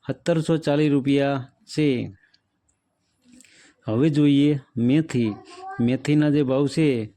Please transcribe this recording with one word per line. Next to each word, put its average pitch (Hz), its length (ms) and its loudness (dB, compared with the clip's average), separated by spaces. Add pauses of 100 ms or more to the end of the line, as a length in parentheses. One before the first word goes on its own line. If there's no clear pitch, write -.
સત્તરસો 160 500 -2
ચાલીસ 151 340 0
રૂપિયા 139 560 0 (300)
છે. 123 360 0 (1700)
હવે 120 220 0
જોઈએ 147 500 2 (180)
મેથી. 120 580 0 (440)
મેથીના 131 500 0
જે 147 140 2
ભાવ 135 240 0
છે 135 380 0 (120)